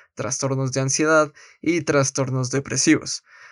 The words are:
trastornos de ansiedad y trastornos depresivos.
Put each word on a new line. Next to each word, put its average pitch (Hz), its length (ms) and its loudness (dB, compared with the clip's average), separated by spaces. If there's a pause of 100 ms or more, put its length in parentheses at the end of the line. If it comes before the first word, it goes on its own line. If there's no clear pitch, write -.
(140)
trastornos 131 600 -4
de 135 80 0
ansiedad 151 520 2 (260)
y 170 220 0
trastornos 131 720 0
depresivos. 135 720 0 (280)